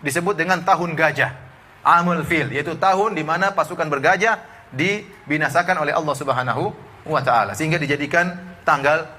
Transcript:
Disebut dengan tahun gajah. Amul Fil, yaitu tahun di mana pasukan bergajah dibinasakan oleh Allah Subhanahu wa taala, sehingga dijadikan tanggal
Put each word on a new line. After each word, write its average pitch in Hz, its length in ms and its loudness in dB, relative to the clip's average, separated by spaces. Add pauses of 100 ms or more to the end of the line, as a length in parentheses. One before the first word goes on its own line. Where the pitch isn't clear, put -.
Disebut 170 320 -2
dengan 170 240 0
tahun 175 320 0
gajah. 147 400 0 (560)
Amul 170 400 4
Fil, 151 240 -2
yaitu 151 240 -4
tahun 190 400 2
di 156 80 -4
mana 180 320 -2
pasukan 165 320 -2
bergajah 175 560 2 (320)
dibinasakan 160 1120 -2
oleh - 80 0
Allah 156 160 -2
Subhanahu 131 560 -2 (400)
wa 156 160 0
taala, 107 320 2
sehingga 156 240 0
dijadikan 147 720 -2 (120)
tanggal 151 400 2 (140)